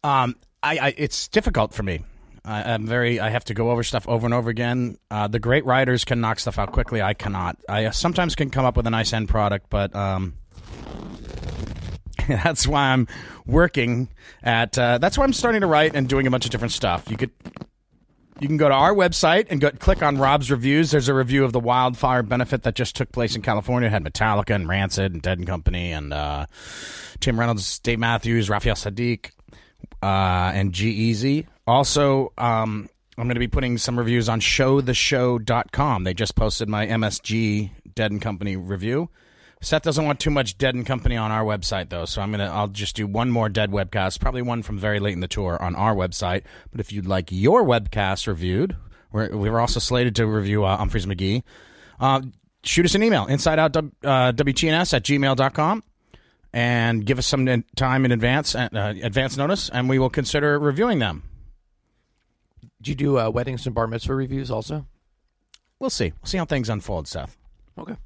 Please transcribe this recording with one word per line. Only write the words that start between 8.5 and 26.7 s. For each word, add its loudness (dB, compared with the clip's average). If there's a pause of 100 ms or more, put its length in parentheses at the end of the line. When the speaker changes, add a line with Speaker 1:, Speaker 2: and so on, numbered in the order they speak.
Speaker 1:
up 2
with 0
a 0
nice 0
end -2
product, 0
but, -2
um, -2 (920)
<laughs> -8
that's 2
why 4
I'm 2 (360)
working 2 (340)
at, 2
uh, 4
that's 2
why 4
I'm 2
starting 2
to 2
write 4
and 0
doing 2
a 2
bunch 0
of -4
different -2
stuff. -2
You -4
could, -4 (1080)
you -4
can 2
go 6
to 6
our 6
website 4
and 0
go 4
click 2
on 4
Rob's 4
reviews. 2
There's 4
a 4
review 4
of 0
the 2
wildfire 2
benefit -2
that -2
just -4
took -4
place -2
in -6
California. 0
It 2
had 0
Metallica 0
and 0
Rancid 0
and -8
Dead -2
and -6
Company -2
and, -6
uh, -4 (720)